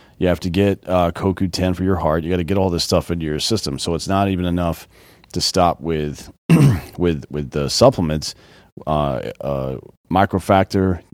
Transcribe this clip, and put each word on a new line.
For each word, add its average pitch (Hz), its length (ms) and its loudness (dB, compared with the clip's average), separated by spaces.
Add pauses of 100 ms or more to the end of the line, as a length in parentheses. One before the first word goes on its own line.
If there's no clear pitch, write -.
(200)
You 90 100 2
have 87 100 2
to 92 100 -4
get, 95 380 2
uh, 87 240 2
coq 95 300 -2 (100)
ten 90 220 0
for 87 100 -4
your 95 140 2
heart. 80 260 0
You 80 60 -6
gotta 90 160 0
get 98 120 0
all 95 120 2
this 85 160 -2
stuff 87 260 0
into 85 140 -4
your 76 160 -4
system. 78 360 -4
So 85 160 -4
it's 78 140 -6
not 98 220 0
even 90 160 -2
enough 87 420 -2 (460)
to 87 80 -4
stop 87 400 2
with, 76 500 -6 (180)
<clears throat> 139 480 4
with, 82 320 0
with 71 220 -8
the 71 180 -2
supplements. 80 680 2 (520)
Uh, 71 440 -2 (100)
uh, 67 340 -4 (340)
microfactor, 95 920 2 (120)